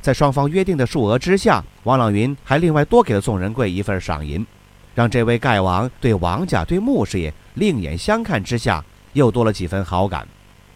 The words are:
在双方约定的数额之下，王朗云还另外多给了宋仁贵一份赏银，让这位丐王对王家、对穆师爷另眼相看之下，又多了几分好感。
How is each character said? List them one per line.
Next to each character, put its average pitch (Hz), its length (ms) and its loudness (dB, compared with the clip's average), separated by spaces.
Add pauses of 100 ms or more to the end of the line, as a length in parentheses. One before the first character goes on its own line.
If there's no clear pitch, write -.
在 135 100 0
双 143 180 2
方 143 200 0
约 185 120 0
定 185 140 0
的 127 100 0
数 135 180 -2
额 107 140 2
之 185 200 2
下， 175 260 2 (200)
王 131 140 2
朗 113 140 2
云 120 320 0
还 135 140 0
另 165 160 2
外 147 100 4
多 233 180 4
给 117 120 0
了 101 80 2
宋 101 180 -2
仁 92 100 -2
贵 113 200 -2
一 90 120 -4
份 95 160 -2
赏 76 280 -6
银， 80 200 -4 (480)
让 117 140 2
这 117 160 2
位 117 140 2
丐 110 240 2
王 95 360 0
对 120 140 2
王 92 340 0
家、 117 160 0
对 170 160 -2
穆 226 240 0
师 98 160 -4
爷 78 140 -4 (220)
另 165 260 0
眼 76 160 -6
相 220 260 -2
看 151 220 -4
之 120 140 -2
下， 92 260 -2 (300)
又 131 160 4
多 113 160 0
了 107 40 2
几 92 160 -6
分 98 160 -4
好 92 240 0
感。 85 220 -8 (480)